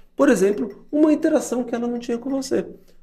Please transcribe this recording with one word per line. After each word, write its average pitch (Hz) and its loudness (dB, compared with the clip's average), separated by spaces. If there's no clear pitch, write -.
por 277 4
exemplo, 208 0
uma 302 4
interação 277 0
que 247 -10
ela 240 -2
não 240 -4
tinha 233 -6
com 254 -8
você. 262 -4